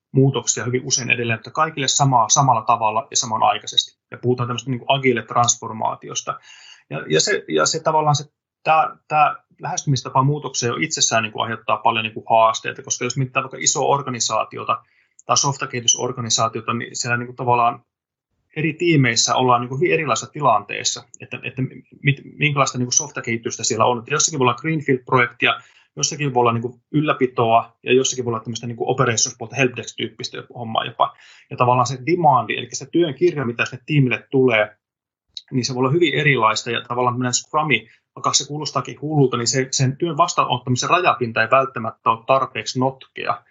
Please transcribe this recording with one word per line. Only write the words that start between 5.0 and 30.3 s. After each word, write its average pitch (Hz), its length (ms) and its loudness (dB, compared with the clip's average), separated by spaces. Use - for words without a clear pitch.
transformaatiosta. 117 1200 -4
Ja, 147 180 -8
ja 151 120 2
se, - 280 -2
ja 156 180 2
se 160 140 -4
tavallaan 156 340 2
se, 143 100 -4
tää, 156 340 2
tää 151 280 2
lähestymistapa 135 640 -2
muutokseen 139 480 -2
jo 127 100 -4
itsessään 135 420 0
niinku 110 180 -8
aiheuttaa 113 360 -2
paljon 113 260 0
niinku 110 280 -8
haasteita, 113 520 2
koska - 220 -4
jos 123 120 -4
mietitään 135 280 -2
vaikka - 160 -12
isoa 139 340 2
organisaatiota 113 880 -4
tai 120 100 2
softakehitysorganisaatiota, 120 1400 -2
niin 117 220 -8
siellä 120 200 -2
niinku 123 160 -8
tavallaan 120 520 0
eri 156 160 -2
tiimeissä 135 640 2
ollaan 123 260 4
niinku 123 160 -6
hyvin 160 160 0
erilaisessa 131 400 -2
tilanteessa, 110 720 -2
että, - 220 -14
että 123 200 -6
mit-, - 360 -2
minkälaista 139 400 0
niinku 123 120 -2
softakehitystä 117 720 -4
siellä 113 200 0
on. 120 140 2
Että 120 160 -6
jossakin 156 240 -2
voi 127 60 2
olla 120 160 2
greenfield-projektia, 135 1000 0
jossakin 143 380 -2
voi 123 60 4
olla 120 120 4
niinku 117 280 -6
ylläpitoa 127 920 2
ja 123 100 0
jossakin 127 320 2
voi 120 60 -2
olla 113 100 -4
tämmöistä 117 260 -10
niinku 113 240 -6
operations-puolta 117 640 -2
helpdesk-tyyppistä - 800 -4